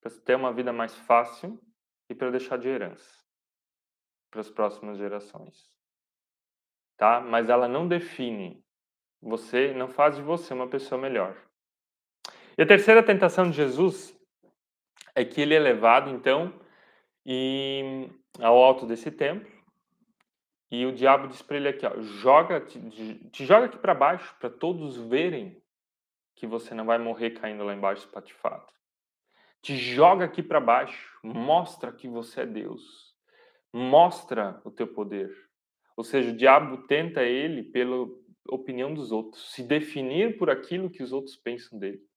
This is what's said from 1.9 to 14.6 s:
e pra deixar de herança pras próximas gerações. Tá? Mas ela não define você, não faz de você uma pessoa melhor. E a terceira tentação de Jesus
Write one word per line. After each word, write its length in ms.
e 60
pra 160
deixar 280
de 100
herança 560
pras 200
próximas 480
gerações. 720
Tá? 240
Mas 280
ela 200
não 200
define 720
você, 540
não 140
faz 280
de 60
você 300
uma 160
pessoa 320
melhor. 360
E 40
a 40
terceira 360
tentação 480
de 60
Jesus 600